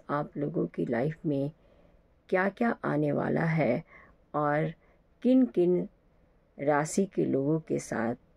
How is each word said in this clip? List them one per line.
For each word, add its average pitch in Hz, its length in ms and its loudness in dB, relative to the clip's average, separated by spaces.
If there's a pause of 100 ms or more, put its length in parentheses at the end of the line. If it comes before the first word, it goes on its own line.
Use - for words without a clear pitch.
(100)
आप 147 260 -4
लोगों 156 300 -2
की 170 200 -6
life 139 400 -2
में 143 240 -2 (800)
क्या-क्या 196 420 0 (140)
आने 147 280 0
वाला 143 320 0
है 160 380 2 (520)
और 151 380 0 (500)
किन-किन 190 640 2 (720)
राशि 147 460 0 (100)
के 165 100 0
लोगों 139 360 0
के 143 180 -4
साथ 226 360 -4 (220)